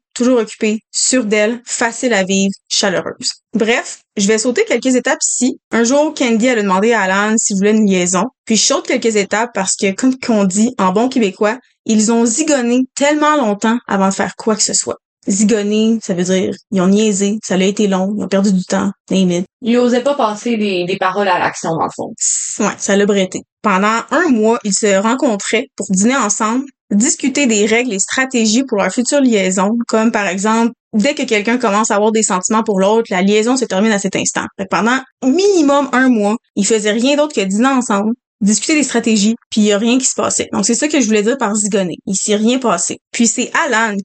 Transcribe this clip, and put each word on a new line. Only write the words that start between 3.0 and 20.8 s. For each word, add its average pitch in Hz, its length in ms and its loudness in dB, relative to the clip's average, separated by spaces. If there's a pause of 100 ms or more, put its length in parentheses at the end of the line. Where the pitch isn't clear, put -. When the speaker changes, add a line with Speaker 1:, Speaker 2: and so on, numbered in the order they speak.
Speaker 1:
Bref, 233 480 -2 (160)
je 196 100 0
vais 220 100 2
sauter 254 300 0
quelques 262 280 0
étapes 269 280 0
ici. - 340 -2 (140)
Un 233 140 2
jour, 294 280 2
Candy, 233 320 0
elle 247 140 2
a - 20 0
demandé 202 300 2
à 220 100 2
Alan 202 360 0
s'il - 180 -2
voulait 202 160 2
une 220 160 4
liaison. 185 380 2 (200)
Puis 220 120 0
je - 60 0
saute 330 220 0
quelques 233 300 0
étapes 208 400 -2
parce 190 220 -2
que, 196 160 -2
comme 262 260 0
qu'on 214 240 0
dit 208 340 0
en 185 140 0
bon 220 160 0
québécois, 220 500 -2 (280)
ils 214 260 2
ont 233 140 2
zigonné 254 560 0 (120)
tellement 302 440 2
longtemps 220 400 0 (100)
avant 196 220 0
de 190 40 -2
faire 196 220 -6
quoi 220 220 -2
que - 60 -2
ce - 100 -2
soit. - 240 -4 (300)
Zigonner, 214 760 2
ça 196 100 -6
veut 180 120 -2
dire, 185 280 0 (160)
ils 190 120 0
ont 175 60 2
niaisé, 202 560 2
ça 185 140 -2
l'a 185 80 2
été 208 220 0
long, 190 280 -2
ils 202 80 -6
ont 190 40 -6
perdu 196 260 2
du 185 100 0
temps, 196 280 -2 (180)
name 185 220 2
it. 175 140 -2 (180)
Speaker 2:
Il 233 160 2
osait 247 240 2
pas 285 100 0
passer 226 420 -2
des, 190 300 -2